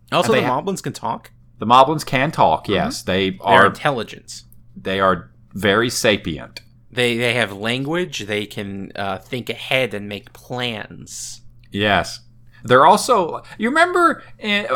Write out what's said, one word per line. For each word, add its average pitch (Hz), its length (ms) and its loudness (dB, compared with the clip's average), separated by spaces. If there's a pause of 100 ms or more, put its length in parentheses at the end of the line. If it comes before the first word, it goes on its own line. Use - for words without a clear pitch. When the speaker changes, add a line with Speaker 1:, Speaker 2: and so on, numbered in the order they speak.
(120)
Speaker 1:
Also, 160 200 2
Speaker 2:
And 123 60 4
Speaker 1:
the - 40 0
Speaker 2:
they 120 40 0
ha- 131 160 -2
Speaker 1:
moblins - 200 -6
can 120 100 -6
talk? - 400 -8 (260)
Speaker 2:
The - 80 -6
moblins 131 400 6
can 143 240 0
talk, 92 340 2
Speaker 3:
Mm-hmm. 107 100 -2
Speaker 2:
yes. 82 280 -2
They 95 280 0
Speaker 1:
They're 95 140 -8
Speaker 2:
are 104 220 6
Speaker 1:
intelligent. - 760 -4 (380)
Speaker 2:
They 95 200 -2
are 92 300 2 (220)
very 107 380 2
sapient. 98 720 -2 (320)
Speaker 1:
They, 120 260 0
they 120 160 0
have 107 180 0
language. 135 680 -4
They 104 260 -4
can, 98 480 -10
uh, 98 240 -6
think 117 320 -10
ahead 127 440 -4
and 101 140 -8
make 101 240 -14
plans. - 1080 -12 (320)
Speaker 2:
Yes. 98 480 0 (440)
They're 131 220 6
also, 190 560 2 (160)
you 214 100 0
remember 339 560 2 (160)
in, 208 360 -2